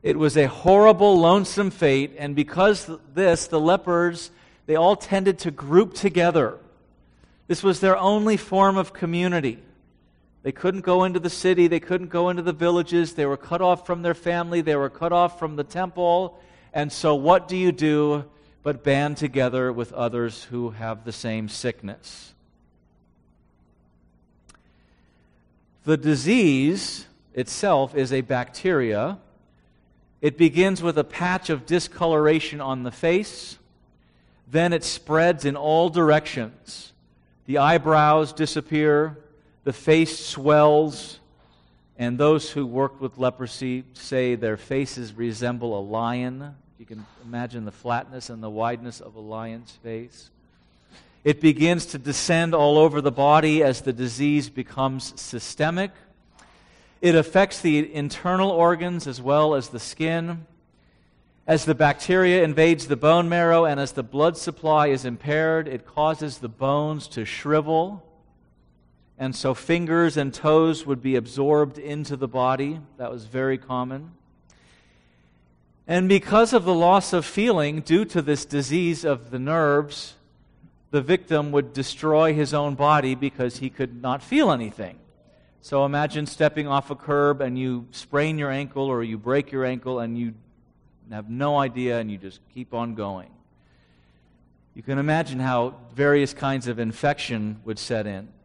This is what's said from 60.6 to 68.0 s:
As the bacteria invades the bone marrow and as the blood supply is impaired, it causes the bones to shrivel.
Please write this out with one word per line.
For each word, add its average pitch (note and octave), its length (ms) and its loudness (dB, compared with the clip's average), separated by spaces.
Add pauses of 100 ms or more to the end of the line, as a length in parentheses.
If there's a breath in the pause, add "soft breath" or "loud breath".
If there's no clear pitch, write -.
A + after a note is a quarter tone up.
As D#3+ 200 2
the D#3 100 2
bacteria F3+ 680 2
invades D#3 440 2
the C#3 80 0
bone E3 340 4
marrow E3+ 360 4
and C#3+ 140 0
as C3+ 120 -4
the C3+ 100 -6
blood D3 360 0
supply D3+ 500 0
is C3 180 0
impaired, D3+ 640 -2
it C3 180 -10
causes D3+ 540 -4
the A#2+ 100 -10
bones C#3+ 600 -4
to A2 160 -8
shrivel. D#3+ 800 -2 (1160)